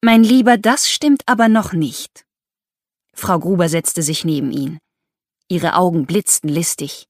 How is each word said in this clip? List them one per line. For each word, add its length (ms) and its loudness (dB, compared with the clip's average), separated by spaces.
„Mein 220 6
Lieber, 340 4
das 320 0
stimmt 380 0
aber 200 2
noch 240 2
nicht.“ 540 -6
Frau 260 -2
Gruber 300 0
setzte 340 -4
sich 220 -4
neben 260 -2
ihn. 280 -8
Ihre 280 -2
Augen 300 0
blitzten 440 -2
listig. 600 -6